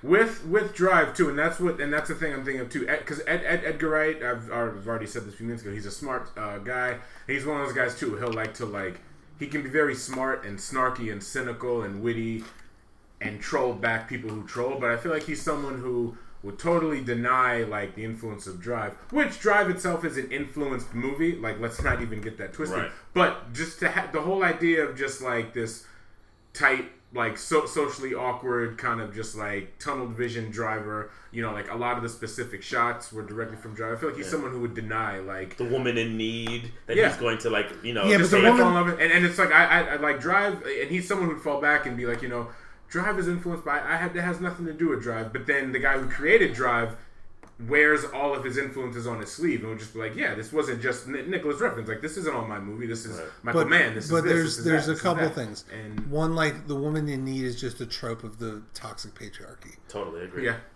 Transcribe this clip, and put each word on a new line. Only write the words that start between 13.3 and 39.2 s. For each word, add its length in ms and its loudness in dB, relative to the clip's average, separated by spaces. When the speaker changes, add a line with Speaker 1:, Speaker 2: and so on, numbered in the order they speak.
Speaker 1:
troll 320 0
back 340 -2
people 220 -6
who 160 -6
troll. 340 -2
But 100 0
I 60 2
feel 160 -2
like 120 0
he's 180 -4
someone 380 -2
who 360 -2
would 140 -10
totally 420 2
deny, 640 2
like, 320 -4
the 100 -8
influence 440 -8
of 120 -10
Drive, 340 -4
which 280 2
Drive 320 4
itself 340 0
is 140 -2
an 140 -4
influenced 600 -4
movie. 440 0
Like, 240 -4
let's 220 -4
not 200 2
even 180 -4
get 180 -8
that 140 -8
twisted. 260 -4
Speaker 2:
Right. 120 -2
Speaker 1:
But 380 4
just 260 -6
to 100 0
ha-, 240 -2
the 100 0
whole 200 2
idea 420 4
of 140 -6
just, 240 -4
like, 320 -2
this 320 -6
tight, 380 2
like, 240 -2
so-, 280 2
socially 460 -2
awkward 640 -2
kind 240 -2
of 140 -8
just, 220 -6
like, 420 -6
tunneled 380 -4
vision 340 -4
driver, 640 -4
you 120 -4
know, 100 -4
like, 180 -8
a 60 -6
lot 200 0
of 60 -4
the 60 -4
specific 520 -8
shots 520 0
were 100 -8
directly 340 -6
from 200 -12
Drive. 200 -4
I 40 -8
feel 80 -2
like 100 -4
he's 80 -8
Speaker 2:
Yeah. 60 -4
Speaker 1:
someone 180 -2
who 120 -4
would 120 -2
deny, 460 -4
like, 380 -8
Speaker 2:
The 60 0
woman 320 2
in 200 0
need 560 -4
that 80 2
Speaker 1:
Yeah. 120 8
Speaker 2:
he's 100 -2
going 200 2
to, 120 0
like, 180 2
you 100 -4
know, 120 2
Speaker 3:
Yeah, 100 10
but 20 8
Speaker 1:
just 140 6
Speaker 3:
the 60 8
Speaker 1:
like, 80 10
Speaker 3:
woman 160 10
Speaker 1:
fall 80 8
in 40 6
love 120 6
with, 140 0
and, 120 8
and 120 8